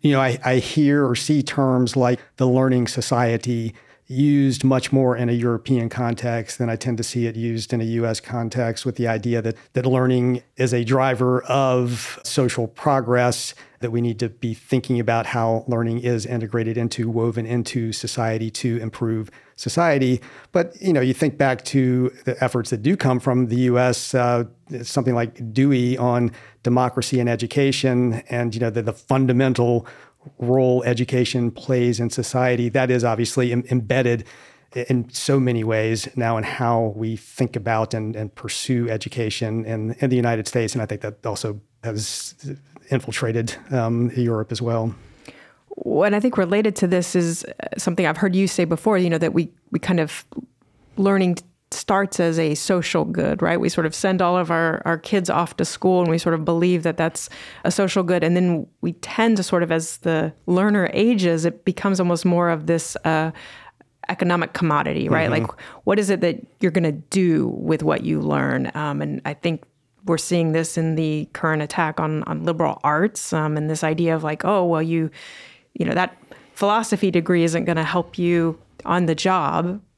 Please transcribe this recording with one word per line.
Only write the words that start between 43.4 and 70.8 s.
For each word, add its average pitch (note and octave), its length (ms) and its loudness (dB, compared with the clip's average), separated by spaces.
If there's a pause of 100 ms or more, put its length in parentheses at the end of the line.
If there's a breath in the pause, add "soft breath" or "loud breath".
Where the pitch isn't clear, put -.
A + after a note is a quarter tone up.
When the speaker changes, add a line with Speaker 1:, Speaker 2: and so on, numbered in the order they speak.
Speaker 1:
um, A#2 460 0
Europe A#2 340 0
as C3+ 100 -6
well. A#2 320 -2 (840 loud breath)
Speaker 2:
Well, - 300 0
and G#3 100 2
I G#3 40 2
think A#3+ 160 0
related G3+ 400 2
to F3+ 120 2
this F3+ 260 0
is, E3+ 300 0
uh, - 340 -10
something F3+ 260 0
I've C4 120 2
heard F#3+ 180 0
you F#3+ 140 4
say F3+ 160 0
before, E3+ 340 0
you F3+ 120 2
know, E3 80 0
that D#3+ 140 0
we, E3+ 200 0 (180)
we - 80 -2
kind F3 220 0
of - 240 -4 (720)
learning F#3+ 400 2
t-, - 80 -14 (280)
starts G3 480 -2
as E3 180 2
a D#3 160 0
social E3+ 500 0
good, D3+ 380 -2
right? E3 180 2
We - 80 0
sort E3+ 180 0
of D#3+ 80 -4
send F#3+ 280 0
all F3+ 160 2
of E3+ 140 -2
our, E3 320 0
our E3 120 0
kids F3+ 320 -2
off - 280 -2
to F3 80 0
school F#3 360 2
and F3 80 2
we E3 80 2
sort E3 180 0
of D#3+ 100 -4
believe E3+ 400 2
that E3+ 120 -2
that's E3 320 -2 (360 loud breath)
a - 80 0
social F#3+ 320 2
good. F3 180 2
And E3+ 140 4
then F3 320 2 (140)
we E3+ 100 -2
tend A3+ 460 0
to F#3+ 40 -2
sort F3 220 0
of, E3+ 80 -2
as D#3+ 260 -4
the D#3+ 340 -2 (140)
learner F#3+ 480 2
ages, F#3 500 2
it - 200 -2
becomes F#3+ 340 0
almost F3 260 0
more F3 260 2
of D#3 160 -2
this, E3 380 -2
uh, D#3+ 280 0 (760 loud breath)
economic F3 440 0
commodity, D3 560 0
right? D#3+ 200 2
Speaker 1:
Mm-hmm. D#3 140 0
Speaker 2:
Like, - 180 -8 (220 loud breath)
what G3+ 160 2
is G3+ 100 0
it G3 120 0
that F3 160 0 (240)
you're F#3 100 2
gonna E3 220 0
do D#3+ 560 0
with D#3+ 340 -2
what D3+ 220 0
you D3+ 160 0
learn? C3+ 540 -2
Um, D3 280 -4
and D3 220 -6
I D3 100 -6
think E3 300 -4 (400)
we're E3+ 140 0
seeing E3 340 0
this D#3+ 260 -2
in D#3+ 160 0